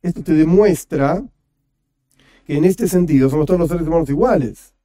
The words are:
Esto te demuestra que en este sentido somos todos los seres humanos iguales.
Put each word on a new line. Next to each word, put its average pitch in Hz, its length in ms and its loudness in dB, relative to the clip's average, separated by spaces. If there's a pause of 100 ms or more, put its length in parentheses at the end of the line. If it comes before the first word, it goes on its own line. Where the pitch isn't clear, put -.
Esto 175 200 -6
te 165 120 -2
demuestra 165 880 0 (1200)
que 143 80 -4
en 151 80 0
este 185 240 0
sentido 147 400 2
somos 151 160 0
todos 175 160 0
los 165 80 0
seres 170 180 -4
humanos 160 220 0
iguales. 147 640 -2 (120)